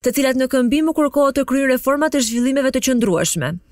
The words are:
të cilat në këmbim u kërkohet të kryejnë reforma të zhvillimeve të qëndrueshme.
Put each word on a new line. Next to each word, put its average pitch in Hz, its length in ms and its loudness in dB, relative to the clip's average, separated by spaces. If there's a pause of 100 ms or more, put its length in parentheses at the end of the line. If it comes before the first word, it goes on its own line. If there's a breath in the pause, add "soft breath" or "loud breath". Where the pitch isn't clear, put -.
të 240 100 0
cilat 262 240 0
në 262 140 0
këmbim 269 340 2
u 320 80 -2
kërkohet 285 460 0
të - 80 -4
kryejnë 269 240 0
reforma 285 400 0
të 277 100 2
zhvillimeve 254 480 0
të 262 140 -2
qëndrueshme. 175 680 0 (160)